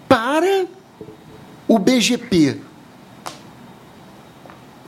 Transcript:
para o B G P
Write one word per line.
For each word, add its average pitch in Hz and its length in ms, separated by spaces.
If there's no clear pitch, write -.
para 320 560
o 226 120
B 240 220
G 214 160
P 143 400